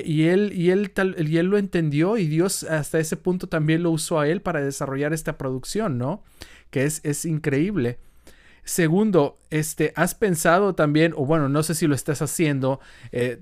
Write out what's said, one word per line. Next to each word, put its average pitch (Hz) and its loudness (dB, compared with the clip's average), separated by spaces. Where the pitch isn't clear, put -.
y 156 4
él, 196 2
y 175 2
él 196 2
tal, 190 -2
y 156 0
él 170 2
lo 202 2
entendió, 175 0
y 185 0
Dios 160 0
hasta 160 -2
ese 160 -2
punto 180 -4
también 160 0
lo 170 2
usó 160 -2
a 147 2
él 185 0
para 160 -4
desarrollar 139 -4
esta 156 -6
producción, 135 -4
¿no? 143 -6
Que 135 0
es, 151 -4
es 147 -4
increíble. 156 -2
Segundo, 170 2
este, 156 -2
¿has 180 0
pensado 180 2
también, 156 4
o 139 -2
bueno, 147 2
no 147 2
sé 156 -2
si 165 -2
lo 147 4
estás 139 -4
haciendo, 139 0
eh, 123 -2